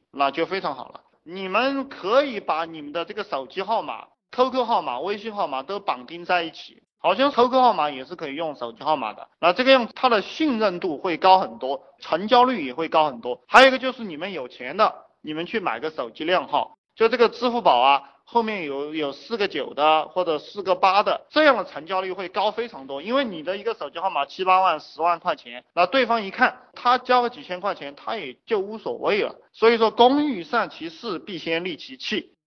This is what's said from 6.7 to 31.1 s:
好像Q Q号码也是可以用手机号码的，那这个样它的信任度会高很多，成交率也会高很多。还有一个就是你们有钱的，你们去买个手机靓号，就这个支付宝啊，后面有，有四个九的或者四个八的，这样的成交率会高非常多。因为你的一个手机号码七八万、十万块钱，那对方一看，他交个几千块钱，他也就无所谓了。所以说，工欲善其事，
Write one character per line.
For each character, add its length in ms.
好 160
像 160
Q 180
Q 120
号 120
码 160
也 160
是 100
可 140
以 60
用 200
手 180
机 100
号 120
码 180
的， 160
那 140
这 100
个 80
样 240
它 140
的 120
信 380
任 200
度 180
会 200
高 220
很 200
多， 220
成 280
交 160
率 220
也 80
会 160
高 160
很 160
多。 260
还 140
有 80
一 20
个 80
就 140
是 100
你 140
们 160
有 160
钱 260
的， 180
你 120
们 120
去 160
买 180
个 120
手 180
机 160
靓 220
号， 300
就 120
这 100
个 120
支 200
付 120
宝 180
啊， 240
后 180
面 220
有， 320
有 160
四 260
个 120
九 240
的 340
或 160
者 160
四 240
个 120
八 280
的， 260
这 140
样 140
的 80
成 200
交 160
率 120
会 160
高 220
非 180
常 180
多。 140
因 140
为 100
你 180
的 140
一 60
个 100
手 160
机 100
号 100
码 160
七 200
八 160
万、 180
十 220
万 180
块 160
钱， 280
那 100
对 200
方 180
一 80
看， 260
他 240
交 240
个 80
几 140
千 160
块 160
钱， 200
他 200
也 300
就 140
无 180
所 180
谓 260
了。 140
所 180
以 80
说， 140
工 340
欲 180
善 260
其 200
事， 300